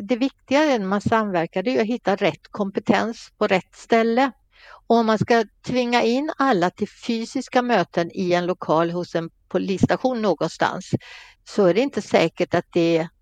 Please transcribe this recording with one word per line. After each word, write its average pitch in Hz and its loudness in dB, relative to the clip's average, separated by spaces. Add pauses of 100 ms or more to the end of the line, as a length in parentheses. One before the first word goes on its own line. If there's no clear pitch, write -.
det 208 0
viktiga 269 -2
när 285 2
man 196 -2
samverkar, 190 0
det 254 0
är 240 2
att 208 0
hitta 214 -2
rätt - -2
kompetens 208 -4
på 214 0
rätt 190 -2
ställe. 226 2 (560)
Och 233 4
om 233 4
man 220 2
ska 233 2 (220)
tvinga 240 0
in 262 0
alla 202 2
till - -6 (200)
fysiska 240 -2
möten 180 0
i 180 -2
en 175 0
lokal 170 0
hos 175 -6
en 165 -4 (200)
polisstation 190 0
någonstans, 175 -2 (580)
så 208 2
är 175 6
det 208 0
inte 269 -4
säkert - 0
att 175 -2
det 165 2 (140)